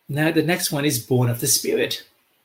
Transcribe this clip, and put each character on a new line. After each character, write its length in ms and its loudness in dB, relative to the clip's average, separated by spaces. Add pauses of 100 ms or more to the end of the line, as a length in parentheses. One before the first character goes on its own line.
Now 260 0
the 120 2
next 280 -2
one 180 0
is 160 -2
born 220 2
of 120 -2
the 80 -2
Spirit. 540 0 (440)